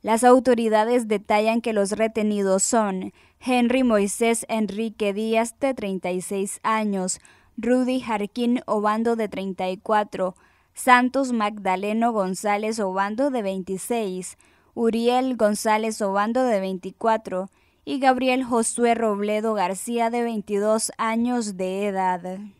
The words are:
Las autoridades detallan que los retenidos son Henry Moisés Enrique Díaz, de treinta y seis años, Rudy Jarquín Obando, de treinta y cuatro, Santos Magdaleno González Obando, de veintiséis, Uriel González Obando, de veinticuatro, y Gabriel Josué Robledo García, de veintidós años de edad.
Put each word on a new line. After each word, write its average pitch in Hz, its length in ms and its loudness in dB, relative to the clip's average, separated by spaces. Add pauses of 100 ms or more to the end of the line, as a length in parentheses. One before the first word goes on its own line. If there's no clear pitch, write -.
Las 220 220 0
autoridades 233 840 4
detallan 214 520 0
que 226 120 -4
los 202 180 2
retenidos 208 720 0
son 202 500 0 (280)
Henry 247 420 2
Moisés 226 640 2
Enrique 214 640 -2
Díaz, 226 460 -2
de 269 160 0
treinta 190 380 -4
y 185 80 -2
seis 196 420 -6
años, 208 580 -2 (360)
Rudy 254 440 2
Jarquín 240 680 -2
Obando, 220 500 0
de 214 120 -2
treinta 190 400 -6
y 190 80 -4
cuatro, 202 600 -2 (380)
Santos 254 580 4
Magdaleno 208 800 -2
González 208 680 -2
Obando, 208 520 -2
de 247 120 -2
veintiséis, 190 960 -6 (360)
Uriel 240 600 2
González 214 640 0
Obando, 214 440 0
de 226 160 2
veinticuatro, 190 880 -4 (340)
y 285 140 -4
Gabriel 254 460 2
Josué 233 500 2
Robledo 214 600 0
García, 214 560 -2
de 240 120 -2
veintidós 214 760 0
años 226 600 0
de 190 320 -2
edad. 185 500 -2 (220)